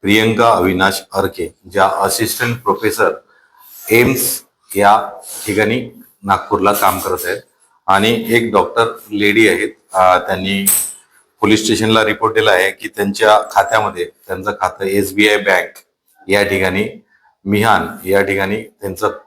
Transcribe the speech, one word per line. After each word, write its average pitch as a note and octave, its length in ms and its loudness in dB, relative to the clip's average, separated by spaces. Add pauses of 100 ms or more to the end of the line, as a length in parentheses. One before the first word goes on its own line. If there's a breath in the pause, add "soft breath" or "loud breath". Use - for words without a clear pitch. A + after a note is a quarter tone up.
प्रियंका A2 500 2
अविनाश F#2 500 0 (100)
अर्के, F#2 420 -6 (180)
ज्या F#2+ 140 2
असिस्टंट G#2+ 760 -2
प्रोफेसर G#2 500 -2 (760 soft breath)
एम्स B2 540 0 (320)
या G2+ 440 2 (260)
ठिकाणी G#2+ 560 -2 (200)
नागपूरला G2 500 0
काम F#2+ 260 0
करत F2+ 260 -4
आहेत F#2 180 -6 (440)
आणि A2 420 2
एक A#2 240 0
डॉक्टर A2+ 460 0 (120)
लेडी G#2 380 2
आहेत, F#2+ 200 0 (240)
अ, F#2 260 4
त्यांनी G2 480 -4 (760 loud breath)
पोलीस G#2+ 240 2
स्टेशनला A2 400 2
रिपोर्ट G#2+ 300 -2
दिला G#2+ 160 2
आहे F#2+ 200 2
की G#2+ 180 -14
त्यांच्या G#2 520 2 (100)
खात्यामध्ये, G2 600 0 (160)
त्यांचं F#2+ 340 -6
खातं F#2+ 240 -4
एसबीआय G2+ 520 0
बँक F#2+ 360 0 (560)
या G2+ 140 2
ठिकाणी, F#2+ 420 -2 (600)
मिहान G2 640 0
या G2 140 4
ठिकाणी G2 400 -2
त्यांचा G2+ 460 -6 (180)